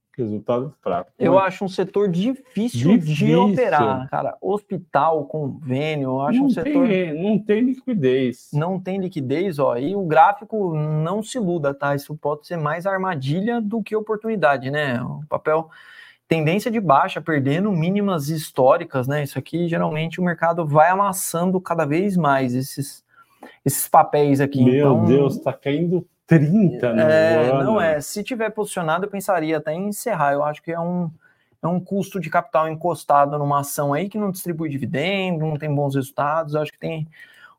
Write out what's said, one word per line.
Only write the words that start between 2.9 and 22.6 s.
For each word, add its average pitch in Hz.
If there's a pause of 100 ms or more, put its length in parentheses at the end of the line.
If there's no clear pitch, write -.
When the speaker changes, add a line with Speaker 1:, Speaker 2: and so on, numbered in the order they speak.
Speaker 2:
de 156
Speaker 1:
Difícil. 156
Speaker 2:
operar, 143
cara. 143
Hospital, 165
convênio, 139
eu 131
acho 151
Speaker 1:
Não 285
Speaker 2:
um 269
Speaker 1:
tem, 170
Speaker 2:
setor 214
Speaker 1:
não 196
tem 208
liquidez. 135
Speaker 2:
Não 170
tem 185
liquidez, 165
ó, 127
e 160
o 202
gráfico 180
não 156
se 240
iluda, 175
tá? 143
Isso 143
pode 151
ser 175
mais 156
armadilha 190
do 214
que 214
oportunidade, 208
né? 143
O 143
papel, 156 (580)
tendência 165
de 226
baixa, 170
perdendo 156
mínimas 180
históricas, 156
né? 147
Isso 143
aqui, 170
geralmente, 165
o 180
mercado 170
vai 156
amassando 185
cada 165
vez 180
mais 135
esses, 139 (640)